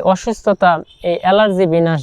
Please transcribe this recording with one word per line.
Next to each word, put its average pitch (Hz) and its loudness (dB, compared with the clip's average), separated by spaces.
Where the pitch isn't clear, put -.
অসুস্থতা 196 0
এই 175 -2
অ্যালার্জি 190 2
বিনাশ 165 0